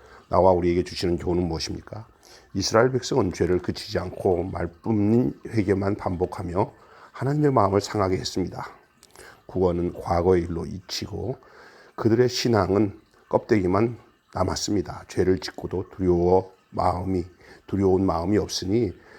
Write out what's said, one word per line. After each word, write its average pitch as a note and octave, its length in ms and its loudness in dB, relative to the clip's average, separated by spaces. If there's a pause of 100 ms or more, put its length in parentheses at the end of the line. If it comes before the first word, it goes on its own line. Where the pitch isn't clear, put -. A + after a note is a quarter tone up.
(300)
나와 F#2 220 4
우리에게 F2 320 2
주시는 F2 340 -4
교훈은 F2 300 -2
무엇입니까? E2+ 600 -8 (480)
이스라엘 A2+ 360 4
백성은 A#2+ 420 0
죄를 F2+ 260 2
그치지 - 400 -6
않고 F2+ 460 -2
말뿐인 G#2 1040 0
회개만 G2+ 480 0
반복하며 F2+ 800 -4 (380)
하나님의 C#3+ 400 0
마음을 G2+ 300 4
상하게 F#2+ 360 0
했습니다. - 560 -6 (720)
구원은 F2 480 0
과거의 F2 500 2
일로 E2+ 220 -6
잊히고 F#2 720 -8 (580)
그들의 A#2 340 4
신앙은 G2+ 680 2 (300)
껍데기만 G#2+ 680 2 (340)
남았습니다. F#2+ 720 -4
죄를 F#2 300 2
짓고도 - 580 -8
두려워 F2+ 560 2 (200)
마음이, F2+ 540 -2 (420)
두려운 F#2+ 360 2
마음이 F#2 360 0
없으니 F#2+ 520 -2 (280)